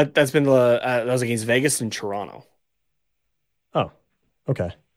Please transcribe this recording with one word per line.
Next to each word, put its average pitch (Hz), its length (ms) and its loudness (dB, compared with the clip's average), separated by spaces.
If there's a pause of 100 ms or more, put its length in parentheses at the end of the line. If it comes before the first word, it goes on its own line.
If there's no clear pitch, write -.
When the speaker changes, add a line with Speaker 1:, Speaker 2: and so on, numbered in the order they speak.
Speaker 1:
that, 143 80 -6
that's 143 180 4
been 151 120 2
the, 139 80 2
uh, 123 520 2
that 123 80 -4
was 127 100 0
against 117 240 -2
Vegas 127 360 0
and 113 100 -6
Toronto. 98 540 -10 (1300)
Speaker 2:
Oh, 104 180 -2 (560)
okay. 98 240 -4 (260)